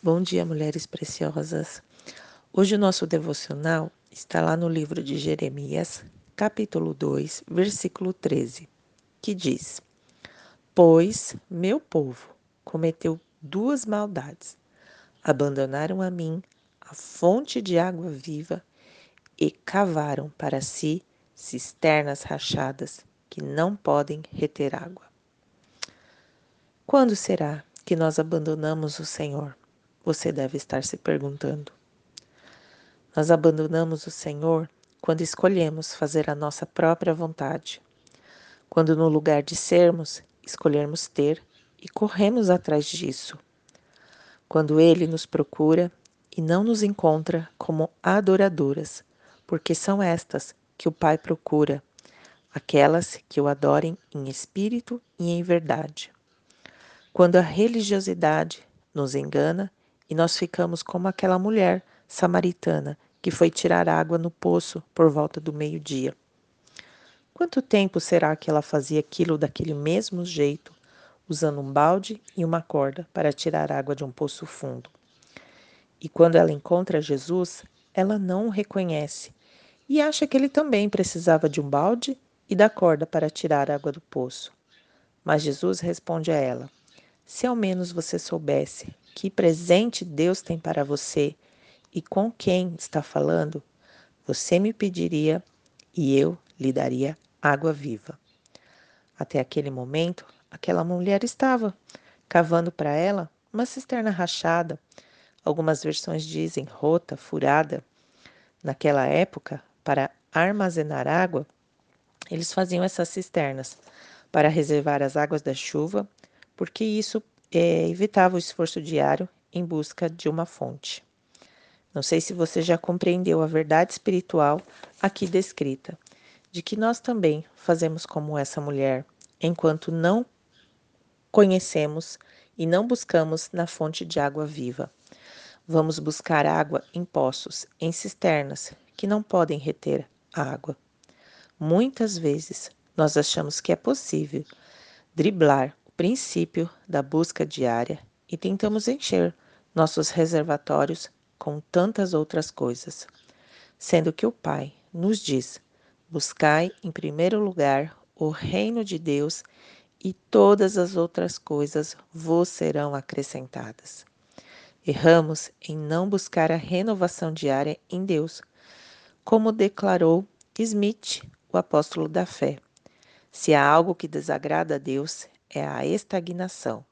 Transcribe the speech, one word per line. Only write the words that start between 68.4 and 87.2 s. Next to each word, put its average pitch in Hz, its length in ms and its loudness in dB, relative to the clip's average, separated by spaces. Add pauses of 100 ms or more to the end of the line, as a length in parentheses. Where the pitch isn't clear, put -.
ela 151 100 4
fazia 151 380 -2
aquilo 160 400 -2
daquele 147 340 -4
mesmo 175 520 -2
jeito, 147 480 -2 (560)
usando 147 320 -2
um 139 120 -8
balde 180 480 2 (160)
e 180 80 0
uma 165 160 0
corda 143 540 -4
para 156 180 2
tirar 156 380 -2
água 139 240 -4
de 139 80 -10
um 135 80 -8
poço 147 360 -8
fundo? 127 440 -14 (1080)
E 160 80 -12
quando 165 260 6
ela 165 160 8
encontra 165 500 0
Jesus, 151 640 -4 (300)
ela 196 240 0
não 196 300 -2
o - 20 -2
reconhece 180 840 -4 (560)
e 294 120 2
acha 302 260 2
que 269 100 0
ele 269 120 4
também 254 400 2
precisava 170 600 2
de 147 120 -2
um 143 100 -4
balde 214 480 0 (300)
e 196 80 -2
da 208 120 8
corda 160 380 2
para 156 240 0
tirar 147 400 0
água 143 220 -4
do 160 80 -12
poço. - 520 -8 (720)
Mas 156 180 2
Jesus 175 360 -2
responde 170 540 -4
a 156 40 2
ela: 127 320 -2 (560)